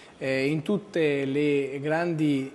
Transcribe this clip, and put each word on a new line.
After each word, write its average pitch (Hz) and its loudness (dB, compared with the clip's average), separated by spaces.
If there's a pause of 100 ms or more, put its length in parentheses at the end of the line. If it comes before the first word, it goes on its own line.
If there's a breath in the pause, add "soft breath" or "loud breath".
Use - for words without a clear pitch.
(160 loud breath)
eh, 135 0
in 151 0
tutte 151 0
le 143 0
grandi, 151 0